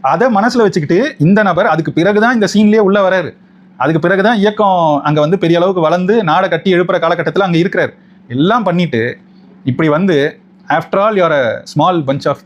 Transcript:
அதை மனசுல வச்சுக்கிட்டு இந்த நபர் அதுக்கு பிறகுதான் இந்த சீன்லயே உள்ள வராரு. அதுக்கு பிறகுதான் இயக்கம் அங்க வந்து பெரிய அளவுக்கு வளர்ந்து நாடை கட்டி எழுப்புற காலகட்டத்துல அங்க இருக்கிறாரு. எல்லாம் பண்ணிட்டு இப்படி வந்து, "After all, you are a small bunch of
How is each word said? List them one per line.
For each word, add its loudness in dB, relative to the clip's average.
அதை 0
மனசுல 0
வச்சுக்கிட்டு 0
இந்த 4
நபர் 0
அதுக்கு -2
பிறகுதான் 0
இந்த 0
சீன்லயே 4
உள்ள 2
வராரு. -2
அதுக்கு 0
பிறகுதான் 0
இயக்கம் 0
அங்க 0
வந்து 0
பெரிய 0
அளவுக்கு 0
வளர்ந்து 0
நாடை 0
கட்டி -2
எழுப்புற 0
காலகட்டத்துல -2
அங்க 0
இருக்கிறாரு. -2
எல்லாம் 0
பண்ணிட்டு -2
இப்படி -2
வந்து, 0
"After -4
all, 0
you 0
are 2
a 0
small -2
bunch -6
of -2